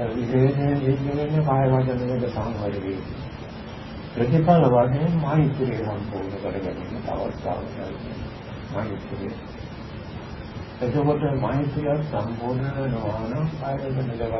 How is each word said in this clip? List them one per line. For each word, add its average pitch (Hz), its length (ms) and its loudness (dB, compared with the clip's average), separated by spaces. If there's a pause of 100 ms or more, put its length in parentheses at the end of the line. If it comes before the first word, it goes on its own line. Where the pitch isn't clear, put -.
විශේෂයෙන් 131 680 4
සිද්ධ 135 300 2
වෙන්නේ 147 360 2
කාය 135 240 4
වචන 127 420 4
දෙක 123 200 0
සංවර 107 480 -2
වීම. 95 260 -4 (1040)
ප්‍රතිඵල 156 640 6
වශයෙන් 131 480 6
මෛත්‍රිය 139 600 4
සම්පූර්ණ 101 600 -4
කරගැනීම 92 640 -6
තවත් - 480 -4
අවශ්‍යයි. 95 680 -6 (520)
මෛත්‍රිය. 98 640 -6 (1500)
එතකොට 143 460 2 (140)
මෛත්‍රිය 143 540 0 (100)
සම්පූර්ණ 120 720 -2
වෙනවා 113 480 -2
නම්, 131 320 0
කාය 139 240 -2
වචන 131 320 -2
දෙක 113 300 -2